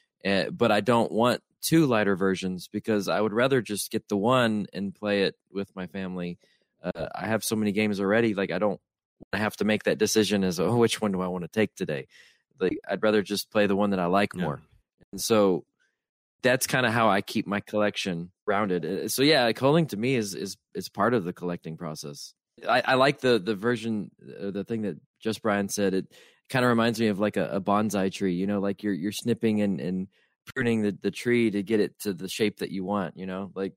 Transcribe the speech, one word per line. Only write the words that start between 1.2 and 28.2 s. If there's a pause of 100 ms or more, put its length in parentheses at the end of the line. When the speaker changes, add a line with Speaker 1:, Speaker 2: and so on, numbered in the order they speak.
Speaker 1:
two
lighter
versions
because
I
would
rather
just
get
the
one
and
play
it (180)
with
my
family. (440)
Uh,
I
have
so
many
games
already.
Like,
I
don't (520)
wanna
have
to
make
that
decision
as,
"Oh,
which
one
do
I
wanna
take
today?" (540)
Like, (100)
I'd
rather
just
play
the
one
that
I
like
Speaker 2:
Yeah.
Speaker 1:
more. (500)
And
so (800)
that's
kinda
how
I
keep
my
collection (160)
rounded.
Uh,
so
yeah,
culling
to
me
is,
is, (180)
is
part
of
the
collecting
process. (340)
I,
I
like
the,
the
version, (300)
uh,
the
thing
that (240)
Just
Brian
said.
It (420)
kinda
reminds
me
of,
like,
a,
a
bonsai
tree,